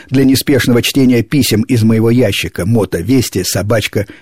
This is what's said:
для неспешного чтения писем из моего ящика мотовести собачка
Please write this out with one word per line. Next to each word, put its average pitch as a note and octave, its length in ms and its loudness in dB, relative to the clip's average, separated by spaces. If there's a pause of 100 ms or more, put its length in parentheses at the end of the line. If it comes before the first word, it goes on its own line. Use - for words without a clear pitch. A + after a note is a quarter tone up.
(120)
для C3+ 140 2
неспешного B2+ 580 2
чтения B2+ 400 2
писем A2+ 400 0
из A#2+ 180 0
моего A2+ 300 2
ящика G2 560 -2
мотовести G2+ 760 -2
собачка G#2+ 600 -2 (160)